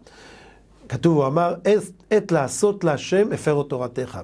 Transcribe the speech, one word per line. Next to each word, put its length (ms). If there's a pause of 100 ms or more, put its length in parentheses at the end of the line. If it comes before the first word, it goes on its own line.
(880)
כתוב, 280
הוא 80
אמר, 280 (120)
"עת, 180 (280)
עת 200
לעשות 520
להשם 500
הפרו 300
תורתך." 600